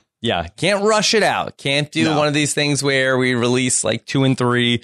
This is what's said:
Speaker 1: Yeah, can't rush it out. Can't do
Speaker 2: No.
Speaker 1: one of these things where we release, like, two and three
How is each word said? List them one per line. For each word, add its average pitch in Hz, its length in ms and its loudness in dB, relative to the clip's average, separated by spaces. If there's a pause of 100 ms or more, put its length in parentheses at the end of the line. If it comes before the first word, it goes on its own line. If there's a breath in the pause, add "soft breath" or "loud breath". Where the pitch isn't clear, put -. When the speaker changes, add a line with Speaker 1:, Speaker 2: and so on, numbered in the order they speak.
(220)
Speaker 1:
Yeah, 90 260 -2
can't 196 360 -2
rush 214 320 2
it 208 80 2
out. 120 340 -2
Can't 143 340 -4
do 160 140 0
Speaker 2:
No. 156 120 0
Speaker 1:
one 151 100 2
of 147 80 -2
these 147 180 -2
things 143 300 -2
where 131 340 0
we 127 160 0
release, 123 500 0
like, 110 220 -2
two 135 180 0
and 135 140 2
three 120 460 0